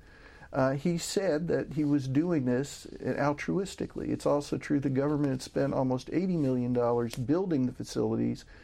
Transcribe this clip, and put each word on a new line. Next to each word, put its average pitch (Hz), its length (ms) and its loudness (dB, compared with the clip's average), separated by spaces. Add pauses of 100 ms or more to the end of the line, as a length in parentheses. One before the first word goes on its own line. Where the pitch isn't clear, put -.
(520)
Uh, 135 180 2
he 170 260 0
said 170 520 0
that - 260 0
he 151 100 0
was 143 240 2
doing 147 380 2
this 127 400 -2 (180)
altruistically. - 1040 -2
It's - 160 -2
also 147 320 0
true 139 240 0
the 143 80 -2
government 143 440 0
had 127 100 -4
spent 139 320 -2
almost 127 360 0
eighty 180 280 0
million 127 340 2
dollars 120 440 2
building 143 500 2
the 123 60 -2
facilities, 117 720 -2 (180)